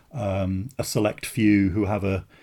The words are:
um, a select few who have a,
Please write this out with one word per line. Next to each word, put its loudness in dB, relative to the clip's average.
um, -4
a -2
select -2
few 4
who 0
have -2
a, -2